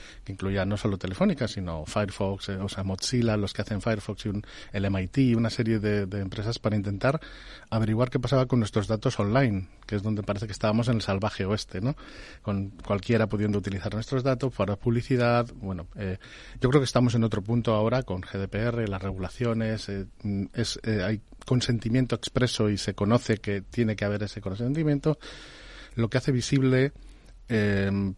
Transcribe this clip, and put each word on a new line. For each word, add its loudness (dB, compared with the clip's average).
que -10
incluía 0
no 0
solo 0
Telefónica, 0
sino -6
Firefox, -2
eh, -4
o -4
sea, -6
Mozilla, 2
los -2
que -4
hacen -4
Firefox -4
y -2
un, -4
el 0
M 0
I -2
T, 4
una 2
serie 0
de, 0
de -6
empresas -4
para 0
intentar 0
averiguar 2
qué 0
pasaba 2
con 2
nuestros 2
datos 0
online, 2
que -4
es -2
donde 0
parece -4
que -8
estábamos 2
en 4
el 0
salvaje 0
oeste, -2
¿no? -2
Con -2
cualquiera 0
pudiendo 2
utilizar -4
nuestros -2
datos 0
para 0
publicidad. 2
Bueno, -6
eh, -4
yo 4
creo 6
que 2
estamos 4
en 4
otro 0
punto 2
ahora 2
con -4
G -6
D -2
P -4
R, 0
las -2
regulaciones, -2
eh, -6
mm, -2
es, -2
eh, 0
hay 0
consentimiento 2
expreso 2
y 2
se -2
conoce 2
que -4
tiene 0
que -4
haber 0
ese -8
consentimiento, 0
lo 2
que 2
hace 0
visible, 4
eh, 2